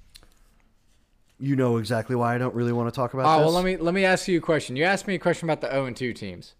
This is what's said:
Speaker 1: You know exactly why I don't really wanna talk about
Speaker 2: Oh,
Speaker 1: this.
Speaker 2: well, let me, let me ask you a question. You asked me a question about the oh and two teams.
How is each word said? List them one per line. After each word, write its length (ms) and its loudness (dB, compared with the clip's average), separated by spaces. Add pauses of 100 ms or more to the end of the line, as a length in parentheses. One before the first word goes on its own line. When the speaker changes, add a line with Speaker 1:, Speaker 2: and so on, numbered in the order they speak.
(1400)
Speaker 1:
You 160 0
know 220 2
exactly 360 -2
why 200 0
I 40 -2
don't 160 -2
really 180 0
wanna 180 -2
talk 220 -4
about 140 0
Speaker 2:
Oh, 120 6
Speaker 1:
this. 80 6
Speaker 2:
well, 80 4
let 100 2
me, 120 0
let 160 -2
me 120 2
ask 240 2
you 100 2
a 20 0
question. 360 0
You 80 0
asked 220 0
me 80 -2
a 40 -2
question 300 0
about 120 0
the 140 -4
oh 100 0
and 120 -6
two 160 -4
teams. 460 -12